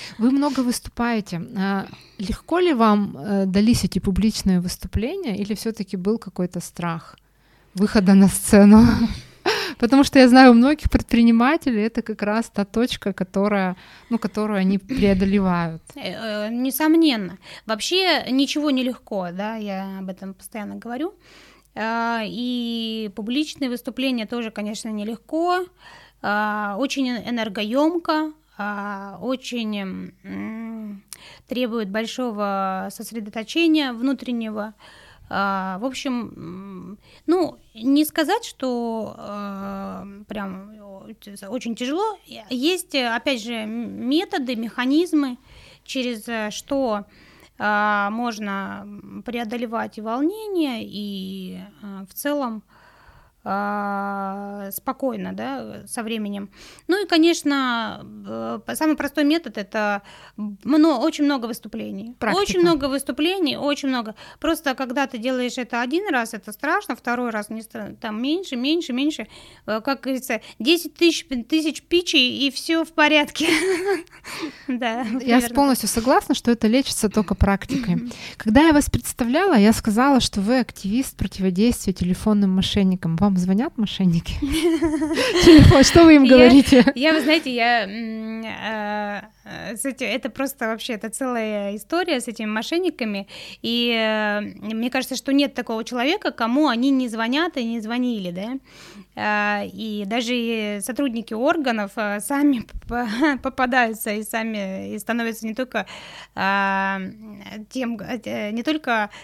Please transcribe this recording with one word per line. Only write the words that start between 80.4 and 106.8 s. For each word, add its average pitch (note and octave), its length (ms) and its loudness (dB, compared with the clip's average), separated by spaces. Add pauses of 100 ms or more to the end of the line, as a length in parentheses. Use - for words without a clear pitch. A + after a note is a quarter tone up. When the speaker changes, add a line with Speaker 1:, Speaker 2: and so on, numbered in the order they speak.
Speaker 1:
вы A#3 180 2
активист A#3 580 -4
противодействия F#3+ 760 0
телефонным F#3+ 580 2
мошенникам. F#3 680 0
Вам G3 200 2
звонят F#3+ 400 0
мошенники? F3+ 600 0
Speaker 2:
<laughs> - 40 -6 (1040)
Speaker 1:
Телефон, D#4 380 12
что E4+ 220 8
вы D#4+ 100 12
им C#4 80 10
Speaker 2:
Я, B3 140 8
Speaker 1:
говорите? B3+ 580 10
Speaker 2:
я, D4 180 2
вы D#4 80 2
знаете, D#4 320 2
я, A#3 300 2
м, A3 600 -8
э, G#3 800 -6 (240)
э, G3+ 320 -12
с - 80 -6
эти-, C4 180 -6
это A3 260 -4
просто C4 380 -6
вообще, A3 260 -6
это A3 160 -8
целая G#3+ 680 -4
история E4 440 -4
с - 80 -10
этими A3 200 -8
мошенниками. A3 800 -4 (340)
И, A#3+ 340 0
э, G#3+ 460 0
мне A3 480 -6
кажется, C4 260 -4
что - 180 -4
нет C#4 200 2
такого A#3 300 -6
человека, C4+ 480 -2
кому B3+ 360 2
они B3 240 2
не B3+ 180 0
звонят B3 480 -2
и B3+ 60 -2
не A#3 180 -4
звонили, A3+ 500 -4
да. F#3+ 220 -8 (640)
А, G#3 560 -2
и G#3 360 -8
даже A#3 280 -4
и A3 460 -4
сотрудники A#3 540 -4
органов, A#3+ 640 0
э, G#3 220 -4
сами C#4 420 0
п-, - 260 -12
п-, A#3+ 500 -2
<laughs> A#3 60 -12
попадаются B3 680 -2
и G#3+ 120 -4
сами, G3+ 720 -6
и G#3+ 40 -8
становятся A3+ 460 -4
не A3 80 -6
только, A#3 320 -4 (500)
а, G3 640 0 (680)